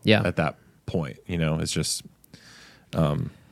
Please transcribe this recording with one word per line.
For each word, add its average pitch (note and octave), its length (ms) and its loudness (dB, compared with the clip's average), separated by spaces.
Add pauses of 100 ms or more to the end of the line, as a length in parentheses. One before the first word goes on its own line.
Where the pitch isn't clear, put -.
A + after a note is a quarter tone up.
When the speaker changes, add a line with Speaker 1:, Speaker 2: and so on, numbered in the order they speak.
Speaker 1:
Yeah. G2+ 180 6
Speaker 2:
at F2+ 140 -2
that D#2 180 0 (300)
point. D2 400 -4
You F2+ 120 -6
know, D#2+ 220 0
it's D#2+ 140 -4
just, - 300 -4 (880)
um, D2+ 380 0 (200)